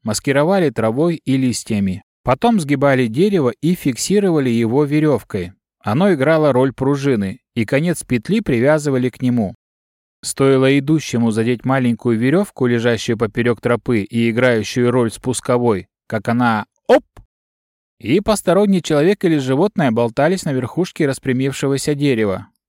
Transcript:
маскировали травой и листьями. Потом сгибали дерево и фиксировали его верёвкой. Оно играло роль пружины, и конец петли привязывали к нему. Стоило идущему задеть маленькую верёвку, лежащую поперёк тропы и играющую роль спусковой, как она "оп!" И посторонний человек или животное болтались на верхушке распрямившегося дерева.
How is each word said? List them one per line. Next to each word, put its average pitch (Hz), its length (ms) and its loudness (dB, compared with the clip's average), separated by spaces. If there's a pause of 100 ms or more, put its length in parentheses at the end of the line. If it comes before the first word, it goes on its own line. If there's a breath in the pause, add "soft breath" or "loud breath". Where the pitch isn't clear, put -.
маскировали 143 680 0
травой 127 460 0
и 131 200 -2
листьями. 104 640 -2 (220)
Потом 214 360 2
сгибали 139 460 2
дерево 143 460 0 (100)
и 175 140 0
фиксировали 160 760 0
его 117 340 2
верёвкой. 139 720 -2 (260)
Оно 170 320 0
играло 151 400 2
роль 127 220 2
пружины, 131 680 -2 (120)
и 113 120 -2
конец 156 380 -2
петли 160 360 -2
привязывали 135 720 0
к - 120 -16
нему. 123 320 0 (720)
Стоило 135 560 2
идущему 139 500 0
задеть 113 360 -2
маленькую 123 520 0
верёвку, 139 480 0
лежащую 117 500 0
поперёк 117 460 -2
тропы 120 380 -2
и 117 320 -2
играющую 120 580 0
роль 120 220 0
спусковой, 123 760 -2 (200)
как 110 220 -6
она 117 360 0 (220)
"оп!" 254 160 4 (960)
И 135 220 2
посторонний 196 600 2
человек 160 420 0
или 165 140 2
животное 135 540 0
болтались 120 540 0
на 151 80 -2
верхушке 151 520 -4
распрямившегося 135 880 -2
дерева. 110 540 0 (220)